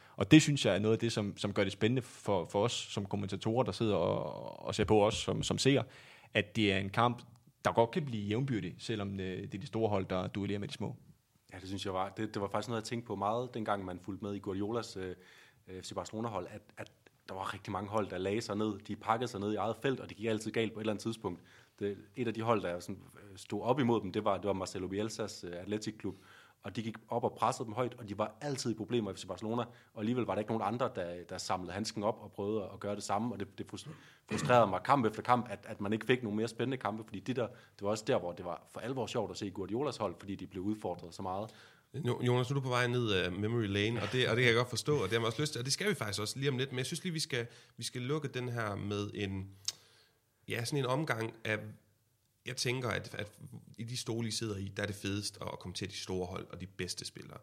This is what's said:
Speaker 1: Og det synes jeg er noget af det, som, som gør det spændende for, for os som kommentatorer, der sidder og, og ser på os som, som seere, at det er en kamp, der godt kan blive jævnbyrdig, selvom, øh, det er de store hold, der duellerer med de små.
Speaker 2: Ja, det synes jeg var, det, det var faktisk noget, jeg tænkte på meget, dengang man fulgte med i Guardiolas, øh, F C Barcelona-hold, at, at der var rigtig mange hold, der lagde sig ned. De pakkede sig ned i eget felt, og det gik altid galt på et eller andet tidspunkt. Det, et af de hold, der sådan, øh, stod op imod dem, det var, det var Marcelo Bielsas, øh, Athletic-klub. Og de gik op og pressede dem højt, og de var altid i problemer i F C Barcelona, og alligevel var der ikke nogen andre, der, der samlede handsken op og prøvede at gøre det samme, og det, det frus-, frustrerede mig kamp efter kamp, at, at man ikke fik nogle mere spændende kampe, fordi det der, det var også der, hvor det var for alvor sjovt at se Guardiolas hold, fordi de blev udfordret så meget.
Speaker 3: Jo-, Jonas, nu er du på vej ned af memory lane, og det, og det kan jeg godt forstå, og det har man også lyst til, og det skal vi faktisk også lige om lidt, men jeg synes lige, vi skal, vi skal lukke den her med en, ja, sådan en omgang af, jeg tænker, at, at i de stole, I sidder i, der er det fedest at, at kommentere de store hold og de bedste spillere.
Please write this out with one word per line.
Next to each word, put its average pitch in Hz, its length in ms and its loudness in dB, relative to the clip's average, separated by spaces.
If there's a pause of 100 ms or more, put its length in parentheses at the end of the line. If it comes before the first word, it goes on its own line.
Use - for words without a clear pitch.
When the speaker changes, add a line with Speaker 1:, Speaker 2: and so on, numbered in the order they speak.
(160)
Speaker 1:
Og 98 160 0
det 151 100 12
synes 143 240 4
jeg 98 100 6
er 98 40 4
noget 110 160 4
af - 40 2
det, 113 120 2
som, 101 260 -2
som 101 160 -2
gør 104 100 4
det 95 100 2
spændende 123 280 2
for, 95 440 -2
for 101 180 2
os 120 80 4
som - 340 -4
kommentatorer, 101 580 0
der 110 80 0
sidder 104 240 4
og, 85 720 0
og - 100 -2
ser 107 80 4
på 104 220 8
os 107 100 4
som, 104 280 0
som 101 140 2
seere, 135 260 6 (500)
at 101 220 2
det 104 180 6
er 95 40 4
en 98 120 0
kamp, 120 320 4 (440)
der - 60 6
godt 117 200 6
kan 165 140 0
blive 110 220 -2
jævnbyrdig, 104 500 0
selvom, 98 420 -4
øh, 92 220 -4
det 101 140 -8
er 98 40 -6
de - 80 -8
store 113 220 2
hold, 98 160 2
der 92 220 0
duellerer 101 320 -2
med 101 80 -4
de - 60 -10
små. 107 220 -4 (580)
Speaker 2:
Ja, 95 60 -14
det 92 80 -12
synes 95 180 -4
jeg 98 80 -2
var, 92 240 0
det, 110 160 -2
det 107 80 -2
var 101 60 2
faktisk 104 220 -2
noget, 113 120 -2
jeg 104 60 -10
tænkte 117 200 -4
på 107 80 -4
meget, 113 380 0
dengang 104 320 -2
man 90 140 -6
fulgte 98 260 -6
med 101 80 -4
i 101 60 -4
Guardiolas, 101 580 -4
øh, 92 180 -6 (680)
F - 40 -12
C - 80 -12
Barcelona-hold, 101 560 -4
at, 104 120 -12 (160)
at - 140 -12 (380)
der 95 40 -8
var 98 200 -4
rigtig 101 180 -8
mange 98 180 -2
hold, 107 200 2
der 92 80 -4
lagde 98 240 0
sig 101 160 -4
ned. 107 300 0
De 101 80 -6
pakkede 117 320 0
sig 104 120 -6
ned 104 140 0
i - 20 0
eget 104 260 0
felt, 131 180 0
og 90 100 -12
det - 80 -14
gik 107 80 -4
altid 110 260 0
galt 110 220 0
på 104 60 -10
et 110 40 -4
eller 107 100 2
andet 98 100 -6
tidspunkt. 98 380 -4 (380)
Det, 101 180 -2 (180)
et 120 120 0
af 110 60 0
de 110 80 -4
hold, 113 200 4
der 87 180 -2
sådan, 92 220 -8 (140)
øh, 95 220 -18
stod 101 240 -4
op 127 180 4
imod 117 220 4
dem, 98 100 -4
det 107 120 0
var, 101 140 4
det 92 100 -4
var 98 60 4
Marcelo 92 340 -4
Bielsas, 101 600 -4
øh, 85 60 -8
Athletic-klub. 101 640 -4 (480)
Og 104 120 -8
de 117 60 -2
gik 107 140 -4 (120)
op 117 160 0
og 107 140 0
pressede 120 280 2
dem 107 80 -8
højt, 123 200 0
og 107 160 -10
de 98 80 -4
var 107 240 -2
altid 139 300 -2
i - 20 0
problemer 107 380 0
i - 20 -8
F 95 40 -12
C - 100 -10
Barcelona, 110 360 -2 (300)
og - 60 -10
alligevel 117 260 2
var 95 100 2
der 98 40 4
ikke 110 120 0
nogen 107 220 2
andre, 120 220 0
der, 87 340 -4
der 92 80 -6
samlede 90 360 -2
handsken 104 300 -2
op 110 180 2
og 104 100 -12
prøvede 104 420 -2
at 101 60 -14
gøre 101 160 -2
det 104 80 -6
samme, 107 300 0
og 98 60 -6
det, 95 180 -8
det - 100 -6
frus-, - 200 -10 (420)
frustrerede 120 380 8
mig 92 180 0
kamp 131 200 6
efter 107 160 0
kamp, 117 280 4
at, 101 180 -8
at 110 140 -10
man 101 120 2
ikke 110 120 0
fik 127 180 4
nogle 104 120 -2
mere 110 120 2
spændende 123 300 -2
kampe, 110 260 -2
fordi 104 160 -10
det 127 160 -4
der, 120 120 0
det - 340 -20
var 101 80 0
også 107 180 0
der, 123 120 4
hvor 87 120 -2
det 90 140 -10
var 87 280 -8
for - 60 -12
alvor 120 280 -4
sjovt 101 240 -2
at 87 60 -10
se 104 120 -4
Guardiolas 107 480 -2
hold, 95 220 -2
fordi 98 160 -6
de 90 120 -8
blev 92 160 -6
udfordret 92 500 -4
så - 80 -10
meget. 98 280 -4 (440)
Speaker 3:
Jo-, 120 300 -2
Jonas, 123 260 4
nu 143 60 -2
er 139 40 0
du 131 40 -2
på 131 60 -4
vej 123 180 2
ned 120 240 2
af 90 200 2
memory 107 360 0
lane, 101 340 2
og 104 100 0
det, 127 180 2
og 151 60 2
det 127 80 4
kan 123 40 8
jeg 113 100 6
godt 123 120 2
forstå, 147 280 0
og 104 60 0
det 95 80 -2
har 113 80 4
man 113 80 2
også 117 140 -2
lyst 151 100 0
til, - 80 -4
og 123 60 -6
det 135 80 0
skal 202 160 0
vi 196 60 2
faktisk 104 260 -2
også 107 180 -4
lige 139 100 0
om 127 80 0
lidt, 131 140 -2
men 123 60 -4
jeg 127 80 -2
synes 165 180 -6
lige, 180 100 -2
vi 156 60 -2
skal, 120 280 -2 (300)
vi 120 60 -8
skal 127 180 -6
lukke 143 260 0
den 123 220 -4
her 113 260 -2
med 104 380 -2
en, 98 360 -2 (960)
ja, 110 180 -2
sådan 147 140 0
en 131 60 2
omgang 120 480 0 (100)
af, 107 160 0 (880)
jeg 127 80 -6
tænker, 123 340 0
at, 95 300 -2
at 101 120 -8 (460)
i 117 60 -8
de 120 140 -6
stole, 117 300 -2
I 107 40 -4
sidder 107 260 -4
i, 98 200 -6
der 104 60 0
er 101 40 0
det 101 80 -4
fedest 101 460 -2
at, - 60 -6
at - 120 -6
kommentere 92 300 -6
de - 60 -12
store 92 300 -2
hold 87 260 -6
og 87 100 -10
de 87 60 -8
bedste - 380 -6
spillere. - 380 -12